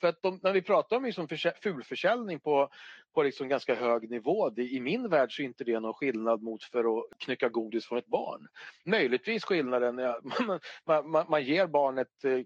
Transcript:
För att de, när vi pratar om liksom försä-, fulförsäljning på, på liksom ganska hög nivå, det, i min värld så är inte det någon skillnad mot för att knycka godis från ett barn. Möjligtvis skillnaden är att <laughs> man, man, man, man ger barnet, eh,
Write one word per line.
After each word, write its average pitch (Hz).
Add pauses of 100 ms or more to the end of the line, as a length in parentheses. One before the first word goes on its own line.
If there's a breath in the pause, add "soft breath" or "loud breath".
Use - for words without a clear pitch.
För 180
att 170
de, 185
när 190
vi 190
pratar 196
om 269
liksom 185
försä-, - (100)
fulförsäljning 185
på, 143 (440 loud breath)
på 156
liksom 139
ganska 131
hög 117
nivå, 135
det, 113
i 127
min 202
värld 139
så 151
är 143
inte 123
det 113
någon 110
skillnad 113
mot 110
för - (200)
att - (140)
knycka 127
godis 113
från 120
ett 120
barn. - (380 loud breath)
Möjligtvis 190
skillnaden 123
är 127
att 117
<laughs> 220
man, 180 (260 loud breath)
man, 156
man, 156
man 151
ger 170
barnet, 135
eh, 131